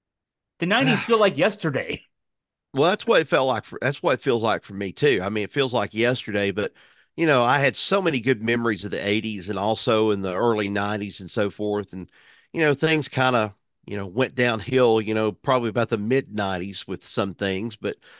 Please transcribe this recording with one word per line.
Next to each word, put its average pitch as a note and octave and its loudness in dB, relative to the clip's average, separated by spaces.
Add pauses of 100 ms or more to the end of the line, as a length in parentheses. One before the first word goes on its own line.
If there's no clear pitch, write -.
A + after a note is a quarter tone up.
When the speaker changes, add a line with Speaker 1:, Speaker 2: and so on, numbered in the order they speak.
(600)
Speaker 1:
the E3+ -2
nineties A#3+ 2
Speaker 2:
<sighs> - -
Speaker 1:
feel A#3 2
like G3 4
yesterday. C#3+ -2 (680)
Speaker 2:
Well, C#3+ 4
that's G#3 0
what G#3 6
it D#3 -2
felt C3+ 2
like A2+ 0
for, - -16
that's C3+ -2
what D#3 2
it - -6
feels A#2 2
like G#2+ 0
for G2+ -14
me G2 -6
too. C3 2
I F#2+ -2
mean, G#2+ -2
it - -10
feels C3 -2
like G#2 0
yesterday, G#2+ 0
but, G2 -2 (440)
you E3 0
know, C3 4
I C3 4
had C#3 2
so - 0
many E3 0
good A2+ 0
memories A2+ -2
of G2+ -6
the F2 -4
eighties G#2 -2
and G2 -4
also A2 2
in G2+ 0
the F#2 -4
early G#2+ 0
nineties G2+ -4
and F#2 -14
so G#2 -2
forth. G#2 -4
And, F#2 -12 (420)
you E3 -2
know, D3+ 4
things D#3 0
kinda, B2 0 (320)
you G2+ -8
know, G2 -6
went G#2 -2
downhill, A#2+ 2
you G#2+ -4
know, A2 0
probably B2 0
about A2 -2
the A2 -2
mid A2 -2
nineties G2 -4
with F#2 -8
some G2 -4
things, G2+ -4
but, - -6 (240)